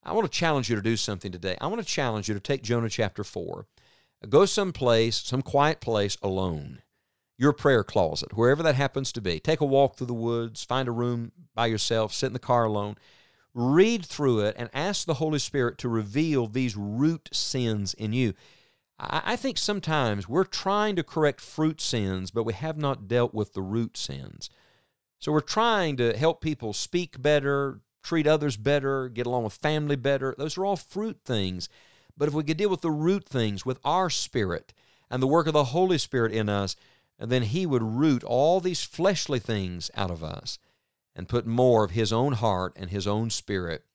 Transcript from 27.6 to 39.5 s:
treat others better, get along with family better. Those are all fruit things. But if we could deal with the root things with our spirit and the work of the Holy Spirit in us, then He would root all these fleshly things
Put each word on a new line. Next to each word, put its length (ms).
treat 220
others 300
better, 520
get 180
along 180
with 100
family 420
better. 420
Those 180
are 80
all 120
fruit 480
things. 440
But 120
if 60
we 100
could 140
deal 120
with 120
the 80
root 360
things 400
with 180
our 260
spirit 640
and 120
the 40
work 220
of 60
the 100
Holy 340
Spirit 340
in 160
us, 280
then 240
He 240
would 160
root 400
all 380
these 240
fleshly 560
things 560